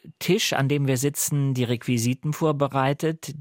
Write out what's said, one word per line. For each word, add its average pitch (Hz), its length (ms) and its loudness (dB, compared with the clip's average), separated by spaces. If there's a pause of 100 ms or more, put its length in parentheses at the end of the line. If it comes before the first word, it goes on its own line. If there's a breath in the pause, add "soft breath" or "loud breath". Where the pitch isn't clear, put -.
(180)
Tisch, - 360 0
an 135 160 2
dem 143 160 2
wir 131 100 2
sitzen, 139 560 0
die 127 120 0
Requisiten 123 680 0
vorbereitet, 143 1080 0